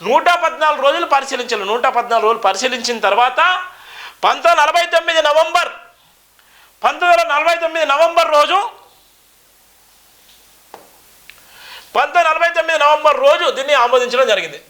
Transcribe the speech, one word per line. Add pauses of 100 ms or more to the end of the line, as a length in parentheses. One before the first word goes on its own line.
నూట (160)
పద్నాలుగు
రోజులు
పరిశీలించారు.
నూట (120)
పద్నాలుగు
రోజులు
పరిశీలించిన (100)
తర్వాత, (840)
పంతొమ్మిది
నలభై (100)
తొమ్మిది
నవంబర్, (1120)
పంతొమ్మిది
వందల
నలభై
తొమ్మిది
నవంబర్ (100)
రోజు, (3500)
పంతొమ్మిది
నలభై
తొమ్మిది
నవంబర్ (100)
రోజు (120)
దీన్ని
ఆమోదించడం
జరిగింది. (100)